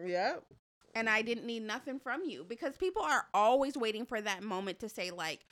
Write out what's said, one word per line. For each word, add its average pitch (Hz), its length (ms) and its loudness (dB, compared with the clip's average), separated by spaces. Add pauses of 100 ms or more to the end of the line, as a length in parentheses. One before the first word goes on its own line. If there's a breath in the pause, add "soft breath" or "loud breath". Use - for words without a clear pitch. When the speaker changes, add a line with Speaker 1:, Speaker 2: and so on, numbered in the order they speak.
Speaker 1:
Yep. 180 420 -2 (500)
Speaker 2:
And 226 160 0
I 220 120 4
didn't 233 240 -2
need 226 180 -4
nothing 254 340 -6
from 269 260 -4
you, 170 200 -6
because 240 320 -6
people 381 260 0
are 294 320 2
always 262 420 6
waiting 220 300 0
for 220 140 -4
that 196 240 -2
moment 190 360 -2
to 220 80 -6
say, 180 220 -6
like, 160 300 -6 (120 loud breath)